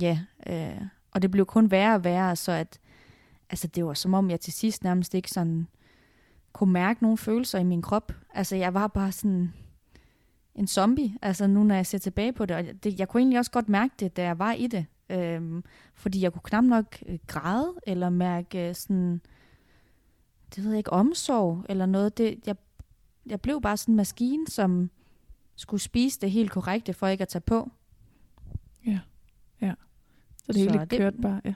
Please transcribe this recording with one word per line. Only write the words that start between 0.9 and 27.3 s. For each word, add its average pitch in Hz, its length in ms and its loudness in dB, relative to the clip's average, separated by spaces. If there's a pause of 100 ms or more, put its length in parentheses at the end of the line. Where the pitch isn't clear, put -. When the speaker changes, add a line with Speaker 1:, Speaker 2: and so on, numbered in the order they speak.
Speaker 1:
og 190 120 0
det 190 80 4
blev 190 160 4
kun 220 240 4
værre 202 240 6
og 185 100 2
værre, 180 320 2
så - 160 -2
at, 160 260 -4 (720)
altså, 175 160 -6
det 170 180 -4
var 151 100 -4
som 185 200 0
om, 196 160 2
jeg 170 100 -4
til 160 120 -10
sidst - 320 -4
nærmest 180 300 0
ikke 185 160 -4
sådan 165 360 -2 (880)
kunne 190 200 2
mærke 180 300 0
nogen 220 160 4
følelser 226 400 -2
i 180 60 2
min 175 180 2
krop. - 300 -2 (220)
Altså, 190 220 -2
jeg 180 180 0
var 202 120 0
bare 196 260 -2
sådan 180 400 0 (1000)
en 202 120 -2
zombie, 226 560 2
altså, 196 240 0
nu 202 160 6
når 208 120 6
jeg 185 120 2
ser 202 120 -4
tilbage 202 340 -2
på 226 140 -4
det. 175 100 -2
Og 175 80 -4 (200)
det, 196 160 -2
jeg 185 80 -2
kunne 233 120 2
egentlig 254 180 6
også 240 120 0
godt 233 180 0
mærke 208 320 2
det, 185 160 -4
da 180 60 -2
jeg 170 160 -2
var 208 140 0
i 240 140 -4
det. 196 200 -4 (240)
Øhm, 170 540 -4 (300)
fordi 190 280 -2
jeg 180 100 2
kunne - 120 -14
knap 226 200 4
nok, 233 320 4 (100)
øh, 170 200 -8
græde, 214 480 -2 (120)
eller 180 240 0
mærke, 175 580 -2
øh, 175 60 -6
sådan, 180 460 -2 (1300)
det 196 100 -6
ved 214 60 -2
jeg 214 80 0
ikke, - 140 -4
omsorg 196 760 2
eller 190 180 0
noget. 202 320 2
Det, 226 280 0
jeg, 202 100 -4 (680)
jeg 208 140 -8
blev 285 200 -4
bare 214 160 0
sådan 226 160 0
en 220 40 6
maskine, 254 520 0
som 180 420 0 (680)
skulle - 240 -8
spise 254 400 -2
det 196 100 -2
helt 214 200 0
korrekte, 190 420 -4
for 190 140 -4
ikke 190 160 0
at 180 60 -4
tage 175 140 -6